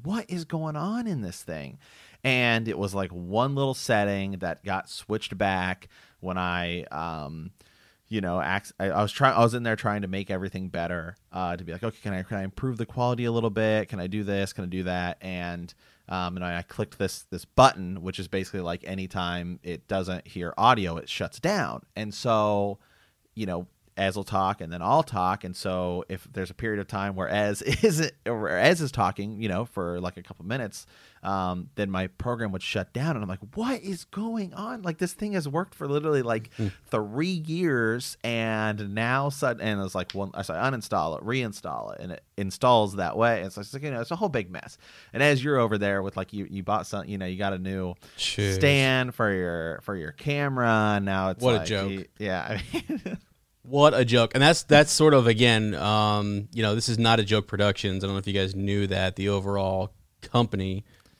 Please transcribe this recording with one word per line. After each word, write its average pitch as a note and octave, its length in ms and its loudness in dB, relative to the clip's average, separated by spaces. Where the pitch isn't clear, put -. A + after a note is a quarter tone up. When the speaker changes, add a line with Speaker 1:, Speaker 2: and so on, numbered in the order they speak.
Speaker 1:
"What G#3 260 -4
is F3 140 -6
going D#3 320 -6
on A3 320 -4
in D3 140 -4
this F2+ 200 -8
thing?" D2 360 -10
And A#2+ 460 2
it E2 100 -4
was, F#2+ 160 -4
like, F#2+ 160 -2
one G2+ 460 0
little C3+ 180 0
setting G2 640 0
that E2+ 260 -6
got F#2+ 240 -4
switched - 480 -6
back F#2 520 0
when F#2 180 -4
I, F2 460 -2
um, D#2+ 640 -8
you A2 100 -2
know, F2+ 200 0
acc-, F2+ 380 -2
I, F#2+ 120 0
I E2 120 2
was G#2 100 0
try-, C3+ 200 4
I F#2+ 80 4
was A#2 140 6
in A#2+ 80 -4
there A2+ 140 0
trying G#2 260 -2
to F#2+ 60 -6
make F#2+ 220 -4
everything F#2+ 380 -4
better, E2+ 480 -4
uh, F2+ 240 -4
to F2 80 -10
be E2 80 -10
like, F2+ 100 -8
"Okay, A2+ 200 -4
can G#2 100 -4
I, F#2 120 -2
can A2 120 -6
I G2 60 -4
improve A#2 340 -4
the A2+ 80 -4
quality B2 400 0
a A#2 80 0
little A2+ 180 2
bit? G#2+ 380 2
Can G2 120 -6
I F2+ 80 -4
do G#2 160 -2
this? G2 280 0
Can G2 120 -6
I - 20 -4
do F#2 160 -4
that?" F2+ 400 -2
And, F2 500 -8
um, F2+ 280 -4
and F2+ 80 -6
I, F2 140 -4
I F2 40 -6
clicked - 360 -8
this, - 320 -4
this F#2 160 -10
button, F#2+ 560 4
which F#2 160 -6
is F#2 100 -6
basically, F#2+ 340 -4
like, F2 220 -4
anytime F2+ 760 -6
it F2 260 -8
doesn't F#2 380 -2
hear F2 320 -6
audio, G#2 400 4
it - 100 -12
shuts - 300 -8
down. D3+ 440 -2
And G#2+ 160 -8
so, G#2 680 2
you A2 120 -6
know, F2+ 220 -4
Ez F#2+ 200 0
will G2 80 -6
talk F#2+ 380 0
and E2 100 -8
then F2 100 -8
I'll C3 200 4
talk. F#2+ 420 -2
And F2+ 100 -8
so F2+ 540 -2
if F#2 240 -10
there's F#2 180 -6
a - 40 -14
period G#2+ 260 -4
of G2 80 -8
time G2+ 280 -4
where F#2 120 -4
Ez G#2 340 0
<laughs> - 220 0
isn't, D#3+ 280 4
or G#2+ 220 -2
Ez B2+ 320 4
is C#3+ 100 -2
talking, G2+ 500 -2
you A2 80 -2
know, G2 180 0
for, F2 340 -4
like, F2+ 160 -6
a F2 60 -16
couple - 240 -18
minutes, A2+ 400 -8
um, F#2 520 -2
then G2+ 160 -2
my F#2+ 160 -2
program A#2 460 -4
would F#2 100 -6
shut - 320 -4
down. C#3+ 200 -2
And G#2+ 80 -4
I'm G2 60 -6
like, F#2 120 -8
"What A#3 280 -4
is F#3+ 240 -8
going G#3+ 480 -6
on? A3 260 -10
Like, F3 160 -4
this F#3 160 -2
thing G#3 220 -6
has D#3+ 120 0
worked E3 280 -2
for D3+ 120 -8
literally, D3 360 2
like, A2+ 320 -2
Speaker 2:
Hmm. A2 140 -2
Speaker 1:
three A2+ 400 -2
years." D#3 960 0
And A2 720 -2
now B2 340 0
sud-, C3+ 320 -2
and G#2+ 220 0
it's F#2 120 -4
like, F#2 200 -2
well, G2 180 -4
I, - 100 -8
so F#2 120 -6
I A#2 160 0
uninstall F#2+ 480 -2
it, - 80 -12
reinstall F#2+ 640 -4
it, - 80 -12
and F2+ 120 -10
it - 120 -14
installs G2+ 580 4
that F2+ 220 -2
way. A2+ 240 4
And F#2+ 100 -8
so - 80 -12
it's G2+ 140 -12
like, C#3 80 -10
you D3+ 80 -6
know, A#2+ 100 -6
it's A#2 120 -6
a E3 40 -4
whole F#3+ 140 -2
big G#2 200 -2
mess. - 280 -14
And B2+ 100 0
as C#3 220 4
you're C#3+ 140 2
over A2 180 4
there G2+ 260 2
with, F#2+ 140 -6
like, F#2+ 160 -6
you, G2+ 160 -6
you F#2+ 140 -8
bought G2 240 -2
some, G2 200 -6
you G2 120 -6
know, F#2 80 -4
you F#2 100 -4
got G2 160 0
a F#2 60 -4
new F#2 380 -4
Speaker 2:
Jeez. G2+ 380 0
Speaker 1:
stand C3 600 4
for G#2+ 160 2
your, E2+ 520 -2
for G#2 120 -6
your D#2+ 180 -6
camera. B2 840 2
And G2 80 0
now F#2+ 260 2
it's F#2 120 -4
Speaker 2:
What B2 120 6
a G#2+ 40 2
Speaker 1:
like, D#2+ 80 -2
Speaker 2:
joke. G2 240 0
Speaker 1:
you, F#2+ 140 -6
yeah. G2 420 -2
<laughs> - 40 -8
I E4 40 0
mean, F#3 340 -6
<laughs> - 60 -20
Speaker 2:
What C#3+ 300 6
a B2 140 4
joke! A#2 260 4
And C3+ 100 4
that's, D#3+ 200 8
that's D3 280 8
sort D3+ 220 6
of, B2+ 140 8
again, A2+ 480 6
um, G#2 760 2
you A2+ 120 -2
know, G#2 120 4
this A#2 140 0
is A2+ 100 0
Not A2+ 220 6
a G#2 40 2
Joke G#2 220 2
Productions. G2 560 0
I G2 40 -2
don't G2 80 -2
know G2 40 -2
if G2 80 -6
you G2+ 60 -2
guys F#2+ 240 0
knew G2+ 300 2
that, F#2+ 300 0
the G2 120 0
overall G2 640 0
company, G2 640 0